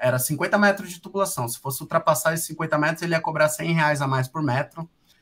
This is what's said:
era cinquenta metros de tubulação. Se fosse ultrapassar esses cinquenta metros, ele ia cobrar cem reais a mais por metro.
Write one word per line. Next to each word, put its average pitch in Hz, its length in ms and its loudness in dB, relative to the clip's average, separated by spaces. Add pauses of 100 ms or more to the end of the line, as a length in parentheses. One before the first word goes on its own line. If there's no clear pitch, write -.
era 127 180 2
cinquenta 170 400 0
metros 202 320 2
de - 100 -14
tubulação. 190 480 -2
Se - 120 -8
fosse 135 220 -6
ultrapassar 160 520 2
esses 165 120 -4
cinquenta 156 320 -2
metros, 160 240 0
ele 170 120 -2
ia 160 60 2
cobrar 151 280 2
cem 160 240 -2
reais 151 280 2
a 139 60 0
mais 131 200 2
por 160 160 -4
metro. 151 460 -2 (340)